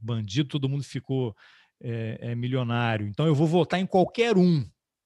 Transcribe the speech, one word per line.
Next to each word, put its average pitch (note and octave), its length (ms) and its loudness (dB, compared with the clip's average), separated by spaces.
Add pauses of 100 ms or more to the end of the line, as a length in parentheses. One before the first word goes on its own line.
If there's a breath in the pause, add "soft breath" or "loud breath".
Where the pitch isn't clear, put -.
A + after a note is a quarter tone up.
bandido, A2+ 480 -2
todo C3+ 220 -4
mundo C#3 120 -4
ficou, B2+ 540 -4 (460 soft breath)
é, A2+ 380 -6
é, A#2 140 -8
milionário. A#2+ 720 -2
Então, G#2 200 -2
eu D#3+ 80 4
vou D3 120 4
votar E3 320 2
em F#3+ 80 -2
qualquer G3 520 2
um E3+ 260 4 (420)